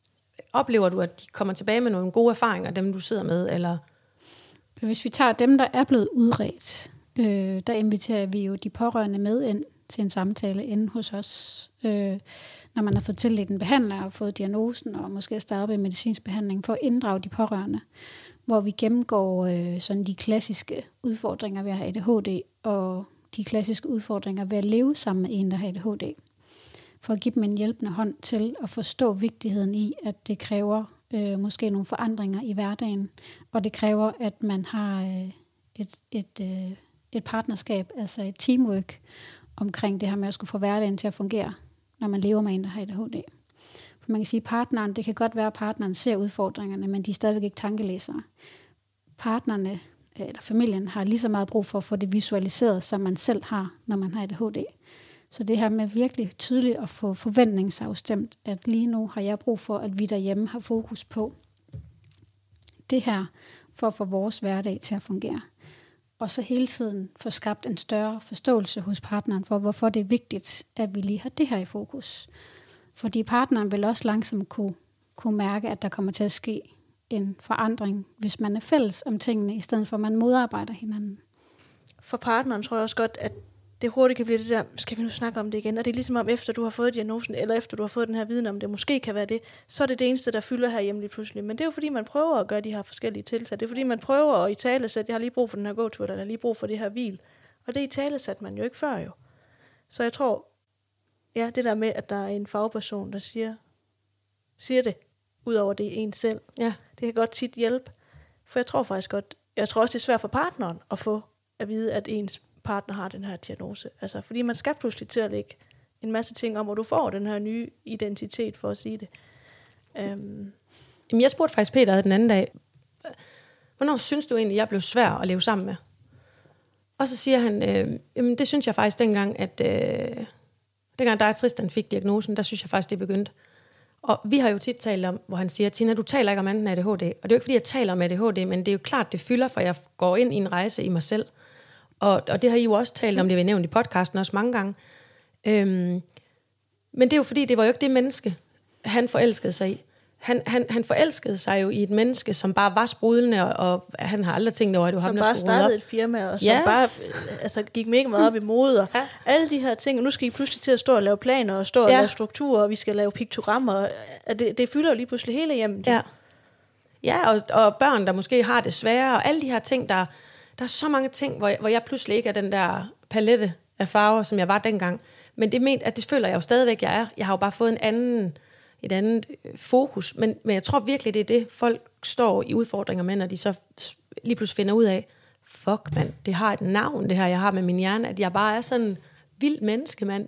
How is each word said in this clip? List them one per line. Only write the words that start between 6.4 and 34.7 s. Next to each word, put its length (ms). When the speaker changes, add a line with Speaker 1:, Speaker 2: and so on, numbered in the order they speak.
Speaker 2:
øh, 480
der 60
inviterer 520
vi 180
jo 120
de 140
pårørende 500
med 240
ind 200
til 140
en 60
samtale 560
inde 240
hos 240
os, 580
øh, 360
når 80
man 100
har 80
fået 160
tildelt 320
en 100
behandler 440
og 100
fået 240
diagnosen, 580
og 160
måske 280
startet 300
med 80
medicinsk 460
behandling, 420
for 80
at 80
inddrage 380
de 100
pårørende, 500
hvor 140
vi 120
gennemgår, 720
øh, 360
sådan 220
de 120
klassiske 680
udfordringer 600
ved 80
at 60
have 100
A 40
D 120
H 60
D, 160
og 420
de 80
klassiske 460
udfordringer 560
ved 120
at 80
leve 300
sammen 280
med 100
en, 180
der 60
har 100
A 40
D 60
H 100
D, 260
for 120
at 60
give 160
dem 80
en 140
hjælpende 340
hånd 300
til 420
at 60
forstå 440
vigtigheden 640
i, 180
at 220
det 120
kræver, 440
øh, 260
måske 300
nogle 160
forandringer 580
i 100
hverdagen, 560
og 120
det 100
kræver, 460
at 240
man 220
har, 380